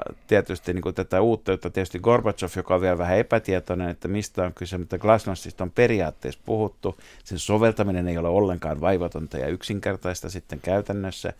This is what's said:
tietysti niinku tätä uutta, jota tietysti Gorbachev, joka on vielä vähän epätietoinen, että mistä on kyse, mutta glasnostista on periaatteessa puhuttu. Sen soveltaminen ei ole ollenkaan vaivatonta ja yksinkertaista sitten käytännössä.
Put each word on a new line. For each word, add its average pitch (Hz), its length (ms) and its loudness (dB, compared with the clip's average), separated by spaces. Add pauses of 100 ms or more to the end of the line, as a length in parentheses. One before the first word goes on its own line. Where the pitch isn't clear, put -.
(280)
tietysti 92 460 2
niinku 90 180 -2
tätä 92 300 0
uutta, 110 300 2
jota 92 180 -2
tietysti 90 300 -4
Gorbachev, 110 560 2
joka 92 200 0
on 90 60 4
vielä 92 160 4
vähän 87 200 2
epätietoinen, 92 720 0
että - 180 -8
mistä 98 360 -4
on 87 100 -2
kyse, 90 240 -8
mutta 90 200 -6
glasnostista 104 640 2
on 90 80 -6
periaatteessa 98 720 0
puhuttu. 107 520 -4 (260)
Sen 90 160 -8
soveltaminen 101 680 2
ei 85 100 -2
ole 82 120 0
ollenkaan 85 520 2
vaivatonta 82 560 0
ja 65 100 -2
yksinkertaista 92 840 -4
sitten 85 300 -12
käytännössä. 98 800 -4